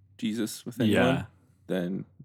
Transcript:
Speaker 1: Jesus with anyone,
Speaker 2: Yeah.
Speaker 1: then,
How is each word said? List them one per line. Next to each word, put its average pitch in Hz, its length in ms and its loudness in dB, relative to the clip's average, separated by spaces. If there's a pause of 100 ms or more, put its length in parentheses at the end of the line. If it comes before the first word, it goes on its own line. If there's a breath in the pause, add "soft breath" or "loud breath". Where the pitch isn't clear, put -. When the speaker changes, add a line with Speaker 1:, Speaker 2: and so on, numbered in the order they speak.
(180)
Speaker 1:
Jesus 113 480 -6
with 120 140 -8
anyone, 98 260 4
Speaker 2:
Yeah. 87 180 2 (440)
Speaker 1:
then, 92 380 -4 (200)